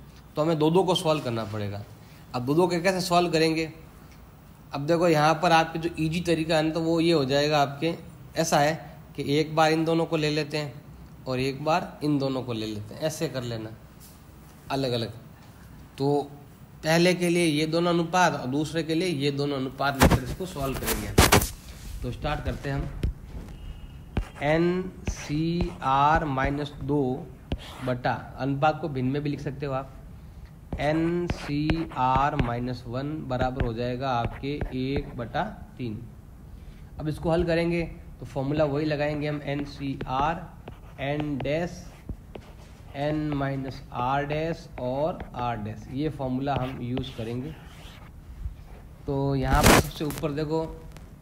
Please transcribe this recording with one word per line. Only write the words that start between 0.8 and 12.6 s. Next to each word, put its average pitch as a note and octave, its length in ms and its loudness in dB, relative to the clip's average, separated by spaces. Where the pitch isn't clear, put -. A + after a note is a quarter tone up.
को F#3 120 4
solve D#3 260 2
करना A2+ 240 -2
पड़ेगा। G#2 380 -6
अब B2 100 -2
दो C#3 100 2
दो F3 140 8
के F3 120 0
कैसे F#3 220 2
solve F3 280 4
करेंगे? D#3+ 420 2
अब C#3+ 120 -4
देखो E3+ 220 6
यहाँ D#3 280 6
पर E3 160 4
आपके E3 260 4
जो E3 200 -2
easy D#3+ 240 0
तरीका D#3+ 340 2
है D#3 60 4
ना, D#3+ 80 2
तो E3 100 0
वो E3 200 2
ये E3+ 120 6
हो D3 140 6
जाएगा C#3+ 340 4
आपके, D3+ 340 0
ऐसा E3 220 4
है D3 160 4
कि C#3 140 -6
एक D3+ 260 2
बार D#3+ 160 6
इन D#3+ 120 2
दोनों E3 220 2
को E3 100 0
ले D3+ 140 2
लेते D3+ 280 -2
हैं D3 140 -6
और B2+ 160 -2
एक C3+ 240 -2
बार E3+ 400 0
इन D3+ 140 4
दोनों C3+ 240 0
को A#2+ 100 -4
ले A2 140 -4